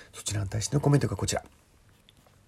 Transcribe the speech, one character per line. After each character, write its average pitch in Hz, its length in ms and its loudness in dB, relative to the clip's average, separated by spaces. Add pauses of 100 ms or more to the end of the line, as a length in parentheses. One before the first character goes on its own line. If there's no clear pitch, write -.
(140)
そ - 80 -16
ち - 140 -4
ら 104 80 -2
に 98 60 -6
対 110 120 -2
し - 60 -4
て - 80 -2
の 147 60 4
コ 143 100 4
メ 143 80 6
ン - 20 4
ト 117 60 0
が 101 80 -4
こ - 100 -4
ち - 80 -2
ら。 - 100 -4 (1040)